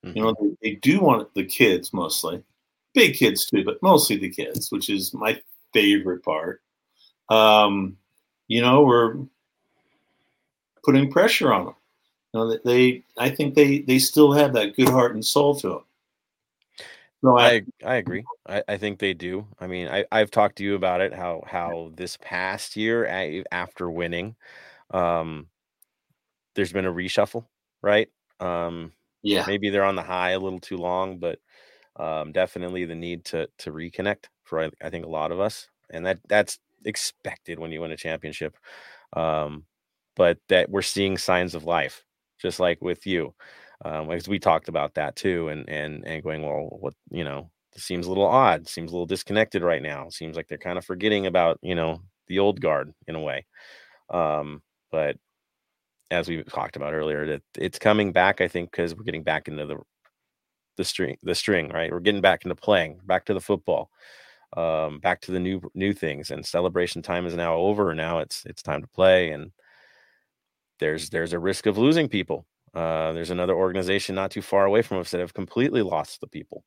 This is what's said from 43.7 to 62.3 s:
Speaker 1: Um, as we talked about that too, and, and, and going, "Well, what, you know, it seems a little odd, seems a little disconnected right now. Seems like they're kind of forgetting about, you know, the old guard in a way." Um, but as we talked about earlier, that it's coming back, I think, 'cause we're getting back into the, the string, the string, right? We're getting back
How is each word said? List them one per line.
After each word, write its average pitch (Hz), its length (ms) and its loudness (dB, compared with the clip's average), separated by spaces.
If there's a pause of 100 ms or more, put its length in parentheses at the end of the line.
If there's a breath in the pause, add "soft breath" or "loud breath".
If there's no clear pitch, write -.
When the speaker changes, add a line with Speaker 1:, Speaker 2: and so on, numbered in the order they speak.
Speaker 1:
Um, 78 260 -8
as 85 160 -6
we 98 120 -2
talked 82 300 2
about 76 260 -4
that 73 200 -4
too, 87 340 -2
and, 76 200 -10
and, 76 360 -8
and 80 180 -10
going, 78 200 -6
"Well, 73 240 -6 (140)
what, 69 120 -8 (180)
you 85 120 -6
know, 71 260 -10 (260)
it - 60 -18
seems 87 260 -6
a - 20 -8
little 95 180 2
odd, 87 400 4
seems 82 240 -10
a - 40 -12
little 87 120 -4
disconnected 101 560 -2
right 82 180 0
now. 73 280 -10
Seems 80 260 -12
like 82 120 -10
they're 73 100 -12
kind 90 200 -8
of 90 80 -10
forgetting 98 420 -2
about, 87 340 2
you 90 140 -6
know, 82 260 -4 (260)
the 92 120 -4
old 98 220 2
guard 76 320 -2 (140)
in 82 80 -10
a 78 60 -6
way." 71 240 -6 (640 soft breath)
Um, 76 520 -2 (300)
but 76 260 -2 (920)
as 85 180 -2
we 80 140 -6
talked - 340 -8
about 73 160 -6
earlier, 76 340 -4
that 73 160 -6 (140)
it's - 220 -6
coming 107 340 2
back, 92 280 4
I 90 80 2
think, 87 220 -8
'cause 85 240 -4
we're 107 80 -18
getting 80 200 -8
back 78 240 -4
into 76 180 -10
the, 73 120 -10 (1000)
the 92 80 -4
string, - 380 -4
the 87 120 -2
string, 87 340 0
right? 82 220 -4
We're 87 100 -6
getting 101 200 0
back 92 240 4